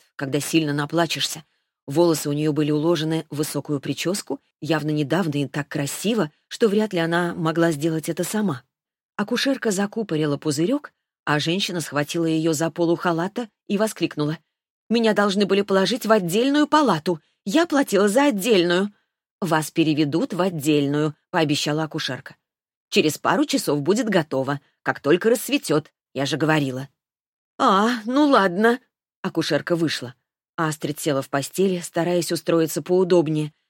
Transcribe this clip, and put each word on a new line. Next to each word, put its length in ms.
когда 240
сильно 320
наплачешься. 720
Волосы 420
у 40
нее 200
были 180
уложены 580
в 100
высокую 420
прическу, 600
явно 300
недавно 480
и 80
так 220
красиво, 640
что 220
вряд 240
ли 80
она 340
могла 380
сделать 360
это 140
сама. 400
Акушерка 560
закупорила 640
пузырек, 560
а 160
женщина 400
схватила 460
ее 260
за 180
полу 260
халата 520
и 120
воскликнула: 600
"Меня 240
должны 320
были 180
положить 440
в 60
отдельную 560
палату. 520
Я 220
платила 420
за 180
отдельную". 640
"Вас 320
переведут 640
в 60
отдельную", 760
пообещала 540
акушерка. 520
"Через 280
пару 260
часов 380
будет 260
готово, 520
как 180
только 300
рассветет, 640
я 120
же 100
говорила". 520
"А, 460
ну 240
ладно". 500
Акушерка 520
вышла. 400
Астрид 440
села 220
в 60
постели, 520
стараясь 520
устроиться 500
поудобнее. 680